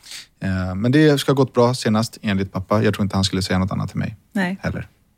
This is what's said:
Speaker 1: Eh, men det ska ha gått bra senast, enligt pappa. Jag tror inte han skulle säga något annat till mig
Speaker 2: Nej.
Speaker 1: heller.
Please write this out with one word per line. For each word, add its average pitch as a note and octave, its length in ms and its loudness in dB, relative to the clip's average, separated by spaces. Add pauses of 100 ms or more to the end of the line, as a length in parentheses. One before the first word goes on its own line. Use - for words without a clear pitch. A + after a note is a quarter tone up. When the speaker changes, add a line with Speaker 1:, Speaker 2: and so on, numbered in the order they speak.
(400)
Speaker 1:
Eh, F#2 360 -4
men A2+ 160 0
det D3+ 260 6
ska C3+ 140 0
ha C3+ 40 2
gått C3+ 180 0
bra B2 200 4
senast, A2 480 0
enligt G2 300 -2
pappa. G#2+ 320 0
Jag G#2+ 100 2
tror G#2 100 -2
inte G2 140 -2
han F#2+ 60 2
skulle F#2+ 180 -2
säga F#2 180 0
något F#2+ 120 -2
annat - 180 -6
till - 100 -8
mig - 160 -6 (160)
Speaker 2:
Nej. F#3+ 300 -4
Speaker 1:
heller. - 260 -8 (300)